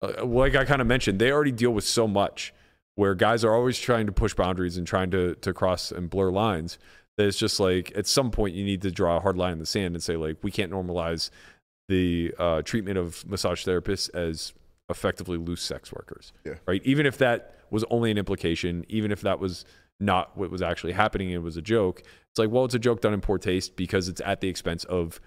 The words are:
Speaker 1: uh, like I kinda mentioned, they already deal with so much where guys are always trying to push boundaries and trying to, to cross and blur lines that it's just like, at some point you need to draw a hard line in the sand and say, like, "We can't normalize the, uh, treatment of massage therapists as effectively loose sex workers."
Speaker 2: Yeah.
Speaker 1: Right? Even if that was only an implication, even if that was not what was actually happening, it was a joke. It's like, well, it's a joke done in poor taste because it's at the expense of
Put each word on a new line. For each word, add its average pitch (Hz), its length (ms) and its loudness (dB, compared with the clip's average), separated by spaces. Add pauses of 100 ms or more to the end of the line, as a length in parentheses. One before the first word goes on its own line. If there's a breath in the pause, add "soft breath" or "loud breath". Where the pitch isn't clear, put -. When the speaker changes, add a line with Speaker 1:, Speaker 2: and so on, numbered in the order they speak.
Speaker 1:
uh, 104 240 -4
like 127 300 4
I 135 100 4
kinda 135 200 4
mentioned, 113 340 2
they 120 120 6
already 147 200 4
deal 120 200 2
with 104 120 0
so 113 240 2
much 101 460 -2 (420 soft breath)
where 98 180 4
guys 107 300 4
are 110 100 6
always 123 240 2
trying 113 300 2
to 104 40 -2
push 101 220 2
boundaries 90 440 0
and 87 100 -4
trying 92 240 0
to, 90 240 2
to - 180 -4
cross 92 380 0
and 87 180 -6
blur 95 220 2
lines 92 460 -2 (400 soft breath)
that 104 100 4
it's 98 100 0
just 107 220 0
like, 92 360 2
at 101 120 -2
some 131 240 2
point 101 240 0
you 98 80 -4
need 98 180 -2
to 98 100 -2
draw 85 260 2
a - 20 0
hard 92 180 2
line 90 160 0
in 82 60 -6
the 80 60 -10
sand 90 300 -2
and 82 80 -8
say, 85 120 -2
like, 80 280 -4
"We 101 80 -4
can't 92 200 -2
normalize 87 580 -4 (600 loud breath)
the, 87 480 2
uh, 82 260 2
treatment 101 340 -2
of 87 300 -4
massage 90 380 -4
therapists 92 480 -2
as 82 400 -6 (360)
effectively 90 480 -4
loose 85 240 -6
sex - 300 -10
workers." - 400 -16 (140)
Speaker 2:
Yeah. 78 100 -10 (120)
Speaker 1:
Right? 92 180 0
Even 139 200 4
if 131 120 0
that 120 380 0 (160 soft breath)
was 107 180 0
only 117 220 2
an 104 60 0
implication, 87 680 -2
even 107 240 -2
if 104 100 -4
that 95 180 0
was 90 260 -6 (340 soft breath)
not 95 380 0
what 95 140 -4
was 90 100 -6
actually 87 320 -2
happening, 95 380 0
it 87 100 -4
was 82 160 -6
a 82 40 -6
joke. 98 400 0
It's - 380 -8
like, 110 120 4
well, 127 140 4
it's 123 100 -2
a 120 40 0
joke 117 220 2
done 107 120 4
in 98 80 0
poor 98 180 0
taste 92 360 -2
because 92 320 0
it's 90 140 -6
at 98 200 -4
the 98 60 -2
expense 85 380 -4
of 87 420 -4